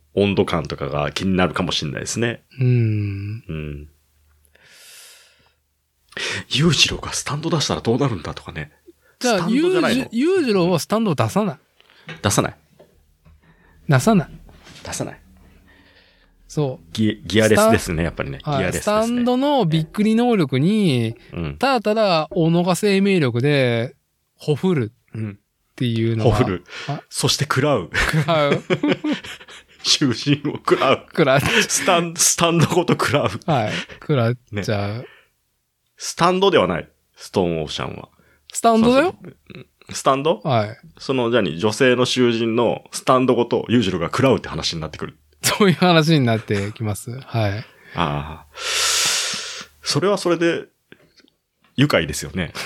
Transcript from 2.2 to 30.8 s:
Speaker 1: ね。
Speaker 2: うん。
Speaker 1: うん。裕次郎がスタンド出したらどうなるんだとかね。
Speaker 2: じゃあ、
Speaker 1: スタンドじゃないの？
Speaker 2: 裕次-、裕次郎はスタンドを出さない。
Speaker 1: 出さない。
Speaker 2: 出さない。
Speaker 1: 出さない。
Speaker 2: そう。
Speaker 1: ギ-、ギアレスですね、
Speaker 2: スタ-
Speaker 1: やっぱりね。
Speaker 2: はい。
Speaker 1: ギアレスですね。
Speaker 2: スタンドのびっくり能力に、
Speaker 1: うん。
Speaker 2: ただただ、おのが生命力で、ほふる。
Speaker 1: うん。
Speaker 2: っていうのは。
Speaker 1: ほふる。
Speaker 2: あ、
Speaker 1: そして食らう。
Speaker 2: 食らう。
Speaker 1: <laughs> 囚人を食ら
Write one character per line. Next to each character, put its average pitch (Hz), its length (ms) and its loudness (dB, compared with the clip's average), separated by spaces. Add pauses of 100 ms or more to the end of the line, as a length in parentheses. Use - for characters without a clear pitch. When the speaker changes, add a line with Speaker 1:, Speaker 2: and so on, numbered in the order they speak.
Speaker 1:
ね。 117 240 -6 (120)
Speaker 2:
う 127 60 -2
ん。 107 840 0
Speaker 1:
う 80 60 -8
ん。 76 360 -10 (2500)
裕 147 240 2
次 - 180 2
郎 87 80 -6
が - 140 -10
ス - 140 -6
タ 135 100 -4
ン 156 60 -6
ド 165 80 -4
出 165 100 0
し - 80 -2
た 92 80 -2
ら 76 60 -4
ど 113 140 0
う - 20 2
な 143 100 0
る 110 80 -4
ん 80 60 -8
だ 80 120 -10
と - 80 -16
か - 120 -16
ね。 - 180 -10 (480)
Speaker 2:
じ 254 80 -2
ゃ 226 80 2
あ、 180 40 0
Speaker 1:
ス - 20 0
タ 165 60 -2
ン 247 140 2
ド 359 100 2
じ 370 60 2
ゃ 339 40 2
な - 100 2
い 240 60 2
の？ 262 120 -2
Speaker 2:
裕 - 0 -
次-、 214 100 -8
裕 359 260 2
次 226 80 2
郎 180 180 4
は 165 80 2
ス - 80 -6
タ 214 120 0
ン 233 40 0
ド 202 80 0
を 139 40 0
出 110 140 0
さ 202 140 0
な 170 120 -4
い。 - 20 -18 (640)
Speaker 1:
出 101 100 0
さ - 100 2
な 87 100 -2
い。 - 40 -18 (1300)
Speaker 2:
出 131 100 4
さ 220 160 4
な 165 100 4
い。 - 40 -16 (560)
Speaker 1:
出 - 80 -10
さ 131 100 -8
な - 80 -10
い。 - 80 -20 (1300)
Speaker 2:
そ 139 340 -4
う。 - 120 -20
Speaker 1:
ギ-、 107 320 0
ギ 107 180 2
ア 107 40 6
レ 107 80 6
ス 107 160 6
で 104 60 6
す 90 160 -6
ね、 78 40 -2
Speaker 2:
ス - 0 -
タ- 82 60 0
Speaker 1:
や 82 60 -2
っ - 40 -6
ぱ 76 100 -6
り 71 80 -8
ね。 67 100 -12
Speaker 2:
は 147 140 -4
い。 - 20 0
Speaker 1:
ギ 95 60 0
ア 90 40 -2
レ - 60 -2
ス 175 40 -4
で - 40 -6
す - 80 -4
ね。 - 40 2
Speaker 2:
ス - 80 2
タ 226 40 0
ン 240 180 -2
ド 247 140 2
の 269 280 2
び 160 160 2
っ 160 40 -4
く - 180 -2
り 220 120 2
能 240 200 2
力 135 220 0
に、 143 580 2 (160)
Speaker 1:
う - 80 -8
ん。 151 180 -6
Speaker 2:
た 262 220 2
だ - 20 -4
た 214 120 0
だ、 185 380 2
お 165 180 0
の 175 140 2
が 180 120 0
生 196 260 2
命 196 180 2
力 123 200 0
で、 131 560 2 (400)
ほ 151 200 -4
ふ 185 180 0
る。 117 180 -2 (220)
Speaker 1:
う 110 60 -10
ん。 104 200 -10
Speaker 2:
っ - 360 -20
て 135 100 -4
い 113 260 0
う 113 60 -2
の 113 100 2
は。 107 80 6
Speaker 1:
ほ 117 80 4
ふ - 60 0
る。 90 140 -4 (240)
Speaker 2:
あ、 143 220 -8
Speaker 1:
そ - 200 -2
し - 80 0
て 143 80 -4
食 - 160 -2
ら 143 140 2
う。 87 180 -4
Speaker 2:
食 156 340 0
ら 151 220 2
う。 - 140 0 (540)
Speaker 1:
<laughs> - 640 -20
囚 - 280 2
人 143 380 -2
を - 60 -6
食 - 200 0
ら 135 180 2